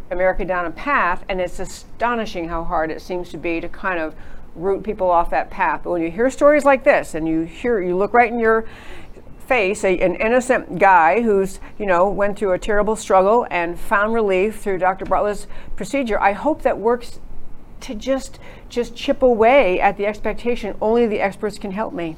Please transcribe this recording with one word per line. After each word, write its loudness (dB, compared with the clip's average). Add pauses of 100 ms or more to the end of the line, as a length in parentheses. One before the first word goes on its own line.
(100)
America 0
down -4
a -6
path, -2
and -4
it's -4
astonishing -6
how -6
hard -2
it -10
seems -8
to -10
be -4
to -8
kind -4
of -6 (400)
root -2
people -2
off 2
that -2
path. -2
But -6
when 0
you -2
hear 0
stories 4
like 4
this, 2
and -4
you 0
hear, -2
you -2
look 0
right 6
in -4
your 2 (840)
face, 2
a, 2
an 2
innocent 0
guy 6
who's, 2 (200)
you -6
know, 4
went 0
through 0
a 2
terrible 2
struggle 4
and -2
found 2
relief 0
through -2
Doctor 0
Bartlett's 0 (280)
procedure, -2
I 4
hope -2
that 0
works -2 (640)
to -10
just, -6 (300)
just -4
chip -2
away 6
at 2
the -2
expectation, -4
"Only 2
the -2
experts -4
can -8
help -6
me." -8